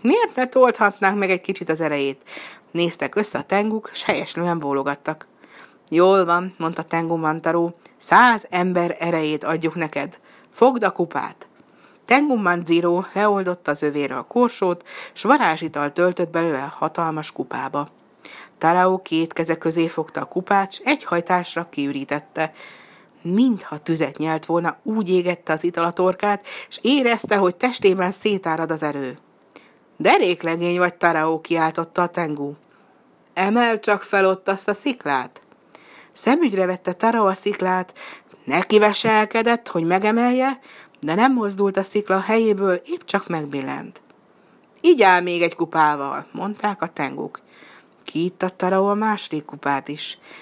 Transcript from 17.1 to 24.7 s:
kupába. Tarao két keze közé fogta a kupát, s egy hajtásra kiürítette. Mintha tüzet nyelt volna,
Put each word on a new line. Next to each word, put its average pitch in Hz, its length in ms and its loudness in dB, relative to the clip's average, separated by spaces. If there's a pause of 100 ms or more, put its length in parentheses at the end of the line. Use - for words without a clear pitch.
kupába. 135 580 -6 (680)
Tarao 185 440 4
két 165 320 -2
keze 165 240 -2
közé 165 300 0
fogta 156 340 -6
a - 40 -8
kupát, 196 460 -2
s - 120 -14
egy 269 200 -2
hajtásra 175 640 -2
kiürítette. 143 840 -6 (760)
Mintha 196 500 0
tüzet 156 400 -4
nyelt 156 280 -2
volna, 170 380 0